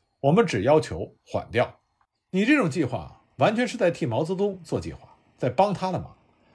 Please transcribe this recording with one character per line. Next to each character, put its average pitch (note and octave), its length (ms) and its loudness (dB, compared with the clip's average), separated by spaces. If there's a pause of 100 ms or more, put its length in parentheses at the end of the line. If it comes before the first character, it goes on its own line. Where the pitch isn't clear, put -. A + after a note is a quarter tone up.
(180)
我 C#3 140 2
们 A3 120 6
只 B2 180 -2
要 D3 180 6
求 F#2+ 440 -8
缓 - 280 -6
调。 A2+ 300 -2 (480)
你 F#3+ 140 0
这 D4+ 120 4
种 A3 120 2
计 D#3 160 0
划 F2 380 -8 (140)
完 F#3 180 2
全 A#3 140 0
是 A3 100 -10
在 F3+ 140 2
替 E3+ 120 -6
毛 B2 200 -2
泽 F3+ 100 -4
东 F#3+ 300 -2
做 A#2 160 -4
计 E2 120 -10
划， - 240 -20 (220)
在 C3+ 100 -2
帮 F#3 240 2
他 F#3 200 -4
的 C#3 80 -4
忙， - 180 -16 (360)